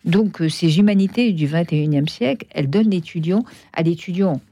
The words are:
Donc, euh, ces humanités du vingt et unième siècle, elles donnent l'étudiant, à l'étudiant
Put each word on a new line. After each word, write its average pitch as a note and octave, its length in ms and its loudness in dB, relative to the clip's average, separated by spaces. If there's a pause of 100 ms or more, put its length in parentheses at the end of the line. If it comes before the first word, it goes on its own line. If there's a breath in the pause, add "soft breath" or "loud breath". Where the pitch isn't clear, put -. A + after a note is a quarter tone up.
Donc, F#3+ 380 0
euh, D#3+ 80 0
ces D#3+ 280 0
humanités G#3 540 2
du D#3 160 0
vingt E3 240 -2
et D3+ 100 0
unième D3+ 280 0
siècle, B3 420 -4
elles C#3+ 180 -4
donnent G#3 200 2
l'étudiant, F3+ 560 -2 (260 loud breath)
à D#3+ 100 -4
l'étudiant E3+ 600 -2 (100)